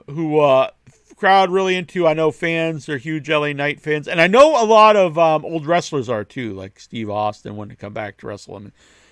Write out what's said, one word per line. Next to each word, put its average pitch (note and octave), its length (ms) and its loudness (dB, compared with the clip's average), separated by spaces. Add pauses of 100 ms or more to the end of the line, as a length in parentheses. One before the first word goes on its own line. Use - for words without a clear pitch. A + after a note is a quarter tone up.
who, D3+ 320 -2
uh, C3+ 320 2 (460)
crowd F#3+ 340 4
really F#3+ 240 -2
into. F3 320 -4
I D#3 80 2
know D#3 160 0
fans E3 580 -4
are C#3+ 100 -6
huge D3+ 300 -8
L D3+ 160 0
A D3 80 -4
Knight C#3+ 280 -6
fans. D3+ 260 -6
And E3 140 -2
I F3 80 4
know C4+ 340 6
a - 20 2
lot G#3+ 300 6
of, F3 240 2
um, D#3 260 2
old D#3 220 -8
wrestlers D#3 420 -2
are A2 140 -4
too, A2 300 -10
like F#2+ 260 -16
Steve A2 320 -12
Austin G#2+ 460 -6
wanting G#2 200 -16
to - 40 -20
come G#2 120 -14
back G#2+ 260 -12
to A2+ 100 -16
wrestle G2+ 280 -14
him. G2+ 160 -20 (400)